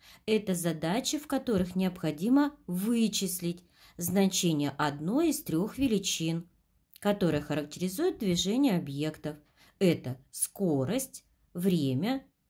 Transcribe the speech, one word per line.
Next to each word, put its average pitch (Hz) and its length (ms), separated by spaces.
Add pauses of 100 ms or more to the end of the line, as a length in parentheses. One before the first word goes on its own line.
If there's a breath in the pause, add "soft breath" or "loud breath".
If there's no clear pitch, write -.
(260 loud breath)
это 208 300
задачи, 170 640
в - 80
которых 214 480
необходимо 190 800 (100)
вычислить 196 1000 (340 soft breath)
значение 175 760
одной 156 580
из - 140
трех 165 340
величин, 196 720 (500)
которые 180 440
характеризуют 180 760
движение 196 600
объектов. 147 600 (400 soft breath)
Это 156 400 (140)
скорость, 175 920 (300)
время 180 720 (240)